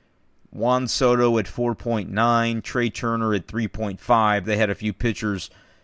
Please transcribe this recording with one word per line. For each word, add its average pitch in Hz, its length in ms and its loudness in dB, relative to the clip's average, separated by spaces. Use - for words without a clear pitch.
Juan 123 380 0
Soto 120 500 4
at 107 100 0
four 120 280 -2
point 110 340 -4
nine, 117 520 0
Trey 120 280 -2
Turner 113 460 -2
at 95 120 -4
three 113 200 -4
point 101 320 -6
five. 107 460 2
They 107 120 0
had 107 140 2
a 98 40 -2
few 107 160 -4
pitchers, 107 600 -2